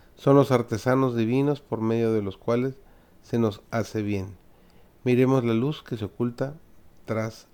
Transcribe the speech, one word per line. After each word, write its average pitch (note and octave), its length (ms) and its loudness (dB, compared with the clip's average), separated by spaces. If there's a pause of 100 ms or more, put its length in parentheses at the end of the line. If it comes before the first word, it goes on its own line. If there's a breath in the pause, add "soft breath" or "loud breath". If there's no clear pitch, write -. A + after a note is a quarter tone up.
(140 soft breath)
son - 220 4
los C#3 160 6
artesanos B2+ 640 0
divinos C3 460 0
por A2 200 -2
medio A2+ 320 0
de G#2+ 80 0
los G2 160 -8
cuales B2 380 -2 (480 soft breath)
se - 160 -2
nos A2+ 320 0
hace A2 320 -4
bien. G2 340 -6 (640 soft breath)
Miremos B2+ 400 2
la A#2 120 0
luz C3+ 260 -2
que - 160 -8
se G#2 80 -8
oculta A#2+ 480 -6 (520)
tras A2 480 -8